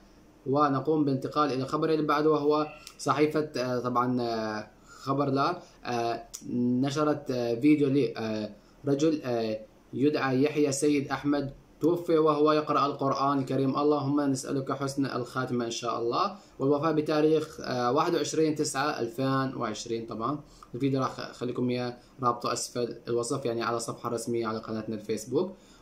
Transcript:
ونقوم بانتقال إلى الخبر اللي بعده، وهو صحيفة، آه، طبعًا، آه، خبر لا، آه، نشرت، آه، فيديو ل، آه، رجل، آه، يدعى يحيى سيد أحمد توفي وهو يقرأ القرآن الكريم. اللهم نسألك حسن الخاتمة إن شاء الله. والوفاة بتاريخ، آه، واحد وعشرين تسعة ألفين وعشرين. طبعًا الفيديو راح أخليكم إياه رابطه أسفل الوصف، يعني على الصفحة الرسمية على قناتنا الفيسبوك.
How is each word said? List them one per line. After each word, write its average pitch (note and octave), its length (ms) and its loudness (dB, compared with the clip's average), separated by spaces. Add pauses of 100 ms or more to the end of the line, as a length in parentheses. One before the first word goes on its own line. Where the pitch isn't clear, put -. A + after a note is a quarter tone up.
(460)
ونقوم C#3+ 600 2
بانتقال C#3 480 0
إلى C3 100 -2
الخبر D3+ 260 -2
اللي D#3 160 2
بعده، D3+ 240 2
وهو D3+ 380 4 (320)
صحيفة، D3+ 580 2
آه، B2 220 0
طبعًا، B2 420 2
آه، A2 460 -2 (200)
خبر C#3 420 -2
لا، D3 300 0 (260)
آه، A#2 380 -2 (280)
نشرت، C3+ 800 0
آه، A#2+ 240 0
فيديو C#3+ 340 4
ل، C3+ 280 2
آه، G#2+ 320 -4 (380)
رجل، D3 360 2
آه، A2+ 360 -2 (340)
يدعى C3+ 500 2
يحيى D3 280 2
سيد C#3+ 360 0
أحمد C#3 460 -2 (280)
توفي E3+ 360 2
وهو D3+ 340 4
يقرأ D3 340 2
القرآن C#3 540 0
الكريم. C3+ 400 0
اللهم D3 420 2
نسألك C3+ 500 -2
حسن C3+ 340 -2
الخاتمة B2 600 -4
إن A#2 60 -4
شاء A#2 280 -4
الله. D#3+ 360 0 (240)
والوفاة C#3+ 320 2
بتاريخ، D3+ 720 2
آه، B2 300 0
واحد D#3+ 240 2
وعشرين D3+ 400 0
تسعة D3 440 -2
ألفين C3 560 -2
وعشرين. A2+ 500 -4
طبعًا A#2 340 -4 (360)
الفيديو C3 260 0
راح A#2+ 180 -4
أخليكم B2 500 -4
إياه B2 280 -2 (240)
رابطه A#2+ 320 0
أسفل A#2+ 420 -4 (120)
الوصف، A#2+ 380 -2
يعني A#2 180 0
على A#2 140 0
الصفحة A#2 300 -6
الرسمية A#2 400 -2
على A2 120 -4
قناتنا A2 360 -6
الفيسبوك. B2+ 600 -4 (260)